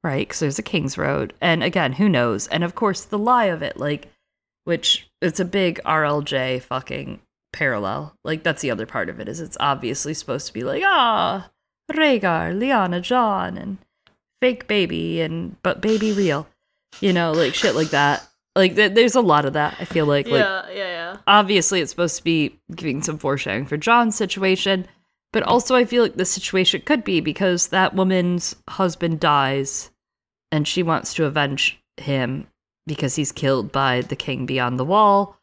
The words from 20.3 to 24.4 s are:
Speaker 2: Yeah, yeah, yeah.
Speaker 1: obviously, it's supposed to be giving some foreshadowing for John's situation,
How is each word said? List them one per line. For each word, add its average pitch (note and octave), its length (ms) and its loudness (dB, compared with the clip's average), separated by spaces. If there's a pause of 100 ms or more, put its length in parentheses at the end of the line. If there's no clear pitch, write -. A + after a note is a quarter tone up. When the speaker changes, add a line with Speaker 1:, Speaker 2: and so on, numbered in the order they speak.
Speaker 2:
Yeah, F#3+ 300 0
yeah, F#3 60 -12
yeah. F3+ 400 -8 (100)
Speaker 1:
obviously, F#3+ 540 4
it's C#3 100 -4
supposed E3+ 260 -2
to - 80 -14
be D#3+ 340 0 (160)
giving D3+ 280 -4
some D#3 160 -6
foreshadowing C3+ 480 -4
for D3 100 -4
John's A3+ 400 2
situation, F#3+ 680 0 (460)